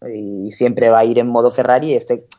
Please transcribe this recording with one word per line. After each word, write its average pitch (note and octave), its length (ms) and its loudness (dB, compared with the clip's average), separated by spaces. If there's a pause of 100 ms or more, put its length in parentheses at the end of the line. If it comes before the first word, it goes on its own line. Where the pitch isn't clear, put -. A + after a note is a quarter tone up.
(120)
Y G2+ 380 -10
siempre A#2+ 400 0
va A2+ 80 6
a A2+ 60 4
ir A#2 160 0
en A#2+ 80 0
modo A#2+ 240 2
Ferrari, C3 420 0
este, A#2+ 320 -4 (120)